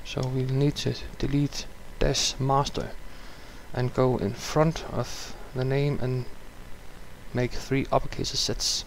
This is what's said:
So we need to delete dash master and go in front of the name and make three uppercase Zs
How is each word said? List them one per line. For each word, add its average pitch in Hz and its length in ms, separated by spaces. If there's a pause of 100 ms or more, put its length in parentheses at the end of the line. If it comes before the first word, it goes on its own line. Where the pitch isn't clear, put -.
So - 240
we 131 160
need 135 340
to 123 180 (240)
delete 143 480 (320)
dash - 400
master 135 520 (800)
and 123 200
go 127 240
in 101 160
front - 580
of - 440 (200)
the 127 100
name 143 360
and 127 240 (1080)
make 123 180
three - 400
uppercase - 400
Zs - 560